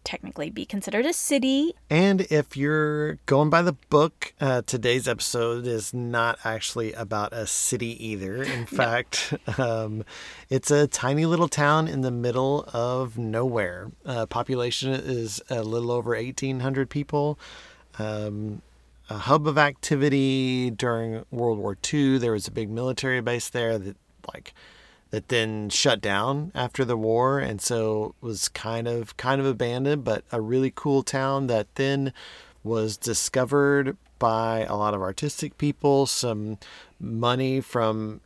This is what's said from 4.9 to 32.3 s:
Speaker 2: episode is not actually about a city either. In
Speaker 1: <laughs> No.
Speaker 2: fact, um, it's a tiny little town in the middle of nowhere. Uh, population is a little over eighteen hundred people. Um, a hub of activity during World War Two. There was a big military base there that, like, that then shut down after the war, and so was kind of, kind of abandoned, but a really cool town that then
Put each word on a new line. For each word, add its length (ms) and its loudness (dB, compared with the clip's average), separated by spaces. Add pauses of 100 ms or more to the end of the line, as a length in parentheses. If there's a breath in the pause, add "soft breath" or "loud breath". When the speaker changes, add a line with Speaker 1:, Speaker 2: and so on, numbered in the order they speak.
Speaker 2:
episode 600 -2
is 260 -2
not 500 0
actually 500 -4
about 380 -4
a 140 -6
city 600 -2
either. 340 -6
In 180 -4
Speaker 1:
<laughs> 20 -
No. 40 -6
Speaker 2:
fact, 680 -2 (240)
um, 440 -2 (460 loud breath)
it's 220 0
a 160 6
tiny 400 2
little 220 2
town 380 4
in 140 -2
the 80 0
middle 640 0
of 460 -2
nowhere. 720 -2 (120)
Uh, 220 -4
population 680 -2
is 560 -4
a 120 -2
little 300 -2
over 240 0
eighteen 460 -4
hundred 280 0
people. 480 -2 (600 loud breath)
Um, 640 -6 (480)
a 60 -6
hub 300 2
of 120 2
activity 1120 2
during 580 -2
World 300 0
War 160 -2
Two. 420 2
There 140 2
was 160 -2
a 40 -10
big 180 -6
military 520 -2
base 280 -2
there 280 0
that, 200 -8 (360)
like, 200 -18 (580 loud breath)
that 180 -4
then 420 0
shut 300 2
down 520 0
after 320 -2
the 100 0
war, 440 2
and 200 -4
so 640 -2
was 260 -6
kind 400 -6
of, 300 -6
kind 240 0
of 60 2
abandoned, 560 0
but 280 0
a 80 -2
really 360 2
cool 260 2
town 460 -2
that 280 0
then 380 0 (500 loud breath)